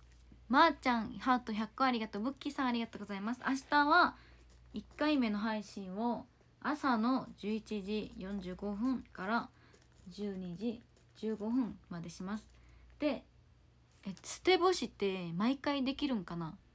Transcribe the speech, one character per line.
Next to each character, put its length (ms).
마 200
ー 120
ち 80
ゃ 120
ん、 180
ハ 180
ー 80
ト 80
百 220
個 100
あ 60
り 100
が 80
と 100
う。 40
ム 80
ッ 40
キ 140
ー 40
さ 120
ん、 40
あ 40
り 80
が 60
と 120
う 20
ご 40
ざ 100
い 60
ま 140
す。 120
明 80
日 180
は 300
一 120
回 200
目 140
の 80
配 240
信 340
を 300
朝 380
の 280
十 120
一 320
時 360
四 220
十 140
五 200
分 280
か 140
ら 220
十 280
二 200
時 260
十 200
五 140
分 280
ま 120
で 100
し 120
ま 160
す。 80
で、 260
え、 180
ス 200
テ 160
ボ 140
シ 140
っ 40
て 440
毎 220
回 280
で 100
き 140
る 60
ん 100
か 100
な？ 220